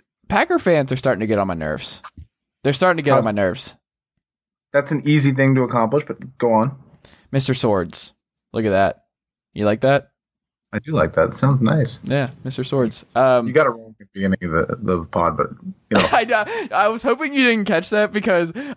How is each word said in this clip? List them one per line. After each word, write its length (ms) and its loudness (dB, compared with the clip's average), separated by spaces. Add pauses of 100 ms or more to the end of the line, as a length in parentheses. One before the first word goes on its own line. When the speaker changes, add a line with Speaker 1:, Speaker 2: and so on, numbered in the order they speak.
(280)
Speaker 1:
Packer 300 2
fans 340 2
are 40 -2
starting 240 -2
to 60 -2
get 120 0
on 80 0
my 80 -4
nerves. 480 -8 (640)
They're 80 0
starting 240 2
to 60 -4
get 100 2
Speaker 2:
How's 140 4
Speaker 1:
on 80 -2
my 80 -2
nerves. 340 -4 (960)
Speaker 2:
That's 200 0
an 120 -2
easy 280 4
thing 240 4
to 60 4
accomplish, 420 0
but 340 -14
go 140 2
on. 240 2 (540)
Speaker 1:
Mister 220 -2
Swords. 640 -2 (400)
Look 100 -2
at 60 0
that. 340 0 (480)
You 140 -2
like 160 0
that? 240 2 (640)
Speaker 2:
I 60 -6
do 140 -8
like 220 0
that. 160 2
It 40 -14
sounds 260 2
nice. 440 0
Speaker 1:
Yeah, 260 -2 (140)
Mister 180 -8
Swords. 420 -2 (120)
Um, 320 4
Speaker 2:
You 40 -4
got 140 4
it 40 2
wrong 200 -14
at 80 -20
the 140 -20
beginning 320 0
of 80 -4
the, 280 0
the 240 -2
pod, 320 -2
but, 120 -2 (420)
you 60 0
know. 120 2
Speaker 1:
<laughs> 40 0
I, 580 -2
I 180 2
was 140 -4
hoping 320 -2
you 100 2
didn't 200 2
catch 260 0
that 220 0
because 400 0 (240)